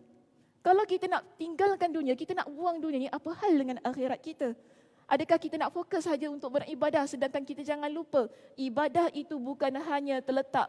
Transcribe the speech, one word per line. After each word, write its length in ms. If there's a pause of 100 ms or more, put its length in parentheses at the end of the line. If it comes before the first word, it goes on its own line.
(600)
Kalau 240
kita 240
nak 160 (160)
tinggalkan 480
dunia, 320
kita 160
nak 160
buang 320
dunia 240
ni, 20
apa 220
hal 240
dengan 240
akhirat 400
kita? 320 (560)
Adakah 320
kita 160
nak 160
fokus 320
saja 240
untuk 320
beribadah 480
sedangkan 400
kita 160
jangan 240
lupa, 400 (320)
ibadah 560
itu 240
bukan 320 (160)
hanya 320
terletak 500